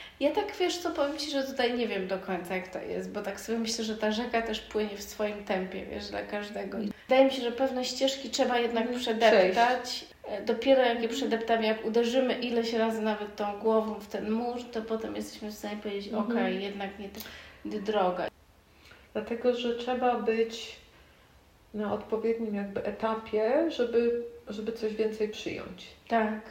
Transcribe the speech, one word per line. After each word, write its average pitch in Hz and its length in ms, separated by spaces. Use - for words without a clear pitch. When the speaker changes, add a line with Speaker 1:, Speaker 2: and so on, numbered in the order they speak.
Speaker 1:
Ja 277 100
tak, 403 300
wiesz 349 180
co, 339 120
powiem 294 280
ci, 302 120
że 277 120
tutaj 247 360
nie 226 100
wiem 190 200
do 190 100
końca, 185 380
jak 180 120
to - 100
jest, 185 340
bo 202 100
tak 196 180
sobie 226 180
myślę, 226 260
że 214 120
ta 214 160
rzeka 233 300
też 220 180
płynie 208 360
w - 60
swoim 208 420
tempie, 185 460
wiesz, 208 180
dla 202 140
każdego. 208 560
I 208 120
wydaje 262 160
mi 269 60
się, 262 120
że 240 100
pewne 254 320
ścieżki 269 460
trzeba 247 280
jednak 233 240
Speaker 2:
Mhm. 247 180
Speaker 1:
przedeptać. 226 840
Speaker 2:
Przejść. - 240
Speaker 1:
E, 202 140
dopiero 254 400
jak 240 60
je 233 60
Speaker 2:
Mhm. 233 200
Speaker 1:
przedeptamy, 226 520
jak 220 200
uderzymy 233 480
ileś 226 380
razy 226 300
nawet 208 340
tą 208 220
głową 220 360
w 196 120
ten 208 240
mur, 240 260
to 226 100
potem 220 340
jesteśmy 214 340
w 214 40
stanie 208 280
powiedzieć, 202 300
Speaker 2:
Mhm. 214 260
Speaker 1:
„Okej, 190 240
jednak 202 360
nie 202 100
tędy 208 180
droga”. 190 460
Speaker 2:
Dlatego, 233 420
że 240 200
trzeba 247 400
być 226 640
na 208 200
odpowiednim 220 600
jakby 202 300
etapie, 220 840
żeby, 233 520
żeby 214 240
coś 214 220
więcej 214 340
przyjąć. - 580
Speaker 1:
Tak. 214 320